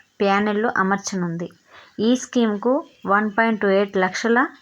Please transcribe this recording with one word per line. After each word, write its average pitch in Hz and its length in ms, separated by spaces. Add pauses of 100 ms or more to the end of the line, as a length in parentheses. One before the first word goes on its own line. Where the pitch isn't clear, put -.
(200)
ప్యానెళ్లు 208 560
అమర్చనుంది. 185 760 (500)
ఈ 233 160
స్కీమ్కు 233 680 (220)
వన్ 208 240
పాయింట్ 226 300
టూ 208 80
ఎయిట్ 202 280
లక్షల 226 500 (160)